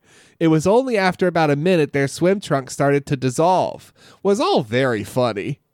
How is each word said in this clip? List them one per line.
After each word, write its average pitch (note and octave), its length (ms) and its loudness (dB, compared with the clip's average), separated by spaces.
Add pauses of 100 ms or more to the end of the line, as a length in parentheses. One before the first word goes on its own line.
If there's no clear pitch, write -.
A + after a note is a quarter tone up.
(420)
It E3 80 2
was D#3+ 180 2
only A#3+ 300 2
after F#3 300 0
about E3 240 0
a C#3+ 40 2
minute D#3+ 380 0
their C#3 160 0
swim F#3+ 320 0
trunks C#3 320 -4
started C#3+ 320 0
to D3 100 -4
dissolve. C#3 800 -2 (300)
Was G3+ 180 2
all F4 220 0
very A#2 420 -2
funny. A2+ 560 -4 (120)